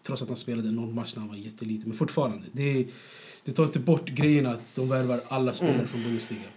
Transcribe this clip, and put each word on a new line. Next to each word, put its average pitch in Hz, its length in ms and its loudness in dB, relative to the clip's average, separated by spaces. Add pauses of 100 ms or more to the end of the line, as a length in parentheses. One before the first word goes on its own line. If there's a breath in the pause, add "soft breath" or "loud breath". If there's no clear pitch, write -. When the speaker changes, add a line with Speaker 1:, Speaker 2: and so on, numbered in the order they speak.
Speaker 1:
Trots 135 180 -4
att 120 60 -6
han 120 100 -4
spelade 113 340 -2
någon 113 240 -2
match 117 200 -4
när 113 60 -8
han 107 80 -8
var 104 80 -10
jätteliten. 110 520 -6
Men 110 80 -6
fortfarande, 127 540 0
det, 135 360 0 (560 loud breath)
det 143 80 -6
tar 160 120 4
inte 147 160 2
bort 156 300 2
grejen 147 360 6
att 117 140 0 (160)
de 131 140 0
värvar 127 380 2
alla 131 260 2
spelare 156 220 4
Speaker 2:
Mm. 117 120 2
Speaker 1:
från 120 160 -4
Bundesliga. 113 380 -2 (160)